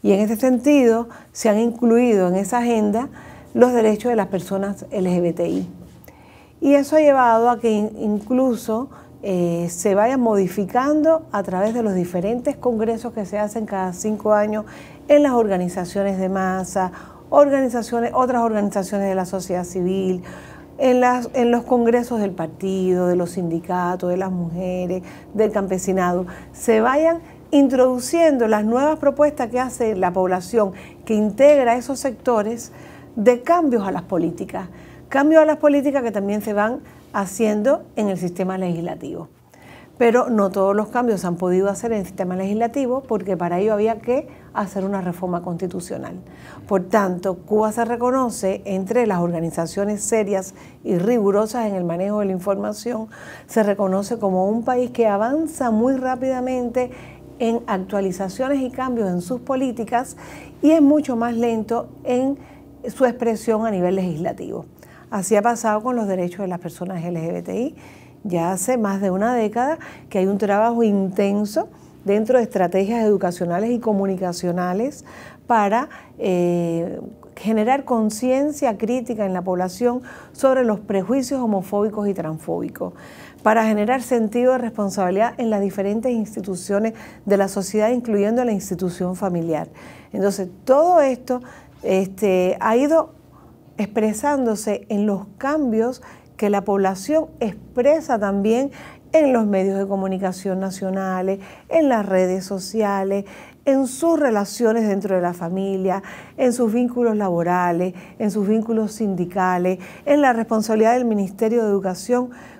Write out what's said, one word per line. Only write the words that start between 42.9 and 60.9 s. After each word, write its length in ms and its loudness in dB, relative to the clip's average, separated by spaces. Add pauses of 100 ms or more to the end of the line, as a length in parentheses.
porque 340 -2
para 220 -2
ello 140 2
había 260 0
que 300 -4 (260)
hacer 300 -4
una 160 -2
reforma 420 -4
constitucional. 800 -8 (480)
Por 160 2
tanto, 540 0
Cuba 340 0
se 120 -2
reconoce 800 -2
entre 440 0
las 100 0
organizaciones 840 -2
serias 500 -2 (300)
y 140 0
rigurosas 680 2
en 80 -2
el 80 -2
manejo 380 -2
de 60 0
la 60 -2
información, 760 -4 (400)
se 160 2
reconoce 560 0
como 280 0
un 140 -2
país 300 -2
que 160 2
avanza 640 0
muy 240 2
rápidamente 960 -2 (460)
en 280 0
actualizaciones 960 -2
y 100 -4
cambios 380 -2
en 140 -2
sus 180 -6
políticas 800 -2 (420)
y 120 6
es 100 6
mucho 340 4